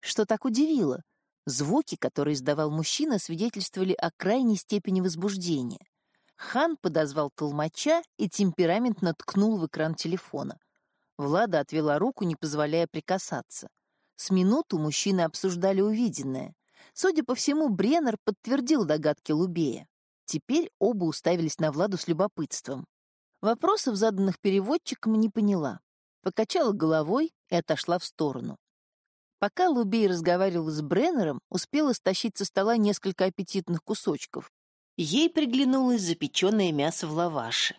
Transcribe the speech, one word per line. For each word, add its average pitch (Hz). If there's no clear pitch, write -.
Что -
так 220
удивило? 240
Звуки, 151
которые 147
издавал 147
мужчина, 196
свидетельствовали 190
о 175
крайней 220
степени 190
возбуждения. 175
Хан 311
подозвал 151
толмача 151
и 208
темпераментно 185
ткнул 214
в 165
экран 160
телефона. 147
Влада 165
отвела 151
руку, 220
не 160
позволяя 151
прикасаться. -
С -
минуту 190
мужчины 170
обсуждали 185
увиденное. 190
Судя 330
по 254
всему, 294
Бреннер 226
подтвердил 247
догадки 151
Лубея. 165
Теперь 269
оба 202
уставились 165
на 156
Владу 185
с -
любопытством. 156
Вопросов, 240
заданных 196
переводчиком, 220
не 220
поняла. 196
Покачала 226
головой 160
и 175
отошла 170
в -
сторону. -
Пока 359
Лубей 226
разговаривал 175
с 151
Бреннером, 175
успела 277
стащить -
со 202
стола 202
несколько 202
аппетитных 180
кусочков. -
Ей 226
приглянулось 262
запеченное 185
мясо 156
в 151
лаваше. 151